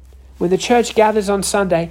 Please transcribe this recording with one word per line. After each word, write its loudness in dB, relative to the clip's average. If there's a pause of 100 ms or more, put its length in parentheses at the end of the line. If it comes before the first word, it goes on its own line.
(380)
When -2
the 2
church 0
gathers 2
on -2
Sunday, -2